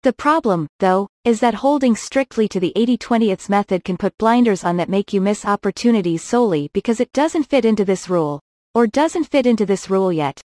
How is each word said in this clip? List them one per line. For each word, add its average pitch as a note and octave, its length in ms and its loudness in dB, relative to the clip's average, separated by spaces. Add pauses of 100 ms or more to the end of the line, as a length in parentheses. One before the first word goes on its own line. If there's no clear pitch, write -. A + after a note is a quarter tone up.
The B3+ 80 2
problem, A3 560 -2 (100)
though, F#3+ 300 2 (160)
is A#3 160 0
that A#3 140 2
holding C4 420 2
strictly - 520 -4
to F#3+ 120 -4
the F3+ 160 -2
eighty A#3 200 2
twentieths A3+ 520 -2
method G3+ 360 -2
can F#3+ 120 -4
put F#3+ 200 -4
blinders A3+ 460 2
on F3 140 -2
that E3+ 120 -2
make G3 240 -2
you G3+ 80 0
miss G3+ 240 -2
opportunities G3+ 800 0
solely F#3+ 500 0
because G#3+ 280 -2
it B3 120 -2
doesn't D#4 380 -2
fit B3+ 140 2
into G#3+ 200 2
this F#3 240 -2
rule, D3+ 320 -2 (340)
or A#3 120 4
doesn't D#4 380 0
fit C4+ 200 0
into A3+ 220 2
this F#3+ 240 -2
rule F#3+ 220 0
yet. D3 360 -4